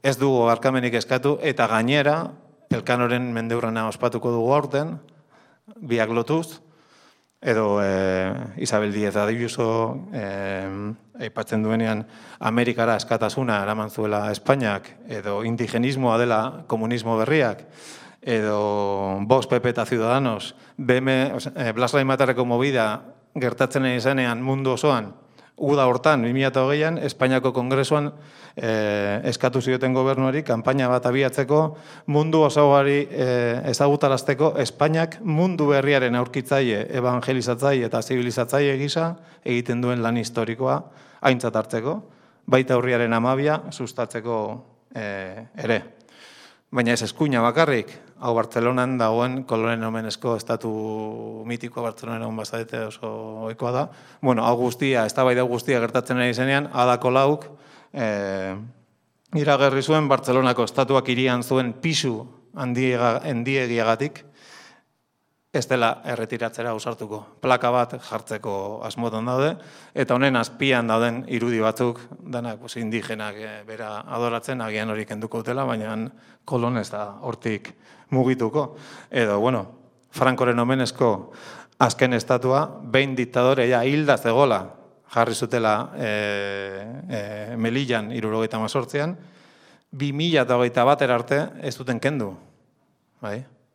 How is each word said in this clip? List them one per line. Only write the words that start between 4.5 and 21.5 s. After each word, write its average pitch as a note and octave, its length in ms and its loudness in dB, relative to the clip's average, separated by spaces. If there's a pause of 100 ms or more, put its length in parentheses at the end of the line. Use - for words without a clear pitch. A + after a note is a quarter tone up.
aurten, D3 460 -2 (760)
biak A#2 320 0
lotuz," D3+ 600 -2 (720)
edo, G#2+ 400 2
eh, F#2+ 520 0 (240)
Isabel G#2 340 0
Díez G#2 240 -2
Ayuso, A2+ 960 -2
eh, G2 800 -6 (260)
aipatzen A2 440 -4
duenean A2 440 0 (320)
Amerikara A#2 560 2
askatasuna A2 680 0
eraman G#2+ 260 -4
zuela G#2 420 -2
Espainiak, G#2 600 0 (180)
edo G#2 340 -6
indigenismoa A#2 760 0
dela A#2+ 460 0
komunismo A2+ 500 -2
berriak, A#2 480 2 (560)
edo G#2 1040 0
Vox, B2 220 4
P B2 140 2
P B2 120 0
eta A#2 140 -2
Ciudadanos, A#2 680 0 (220)
B B2+ 240 2
M, C3 320 2
osea, B2 240 -6